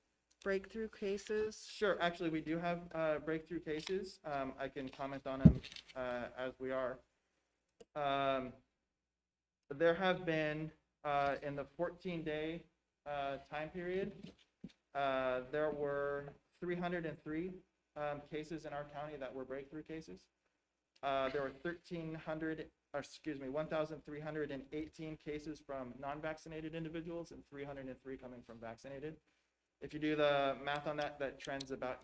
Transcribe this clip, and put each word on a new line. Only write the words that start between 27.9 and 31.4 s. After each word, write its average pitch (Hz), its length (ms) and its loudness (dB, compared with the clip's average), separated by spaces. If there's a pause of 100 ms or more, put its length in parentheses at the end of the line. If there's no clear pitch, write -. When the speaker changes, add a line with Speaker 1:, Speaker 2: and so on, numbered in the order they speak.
Speaker 2:
three 131 140 -6
coming 123 300 -12
from 117 120 -14
vaccinated. 135 580 -8 (640)
If 143 120 -8
you 151 60 -6
do 151 160 4
the 143 500 6
math 143 220 0
on 151 120 0
that, 147 200 -2
that 135 220 -2